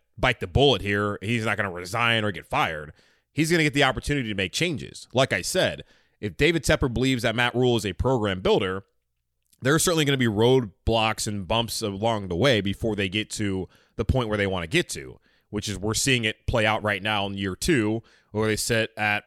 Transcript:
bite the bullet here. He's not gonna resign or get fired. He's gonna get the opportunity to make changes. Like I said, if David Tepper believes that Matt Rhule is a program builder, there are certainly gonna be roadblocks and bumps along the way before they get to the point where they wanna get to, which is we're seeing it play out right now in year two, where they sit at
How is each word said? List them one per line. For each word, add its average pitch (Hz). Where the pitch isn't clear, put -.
bite 127
the 101
bullet 113
here. 101
He's 110
not 104
gonna 101
resign 110
or 104
get 78
fired. 80
He's 156
gonna 170
get 147
the 143
opportunity 131
to 104
make 95
changes. 151
Like 131
I 92
said, 110
if 104
David 160
Tepper 151
believes 123
that 113
Matt 120
Rhule 123
is 107
a 95
program 107
builder, 101
there 135
are 160
certainly 160
gonna 139
be 127
roadblocks 113
and 101
bumps 113
along 101
the 87
way 110
before 101
they 98
get 104
to 95
the 117
point 123
where 107
they 101
wanna 92
get 165
to, 65
which 104
is 95
we're 107
seeing 123
it -
play 113
out 107
right 101
now 104
in 98
year 98
two, 113
where 110
they 107
sit 110
at 104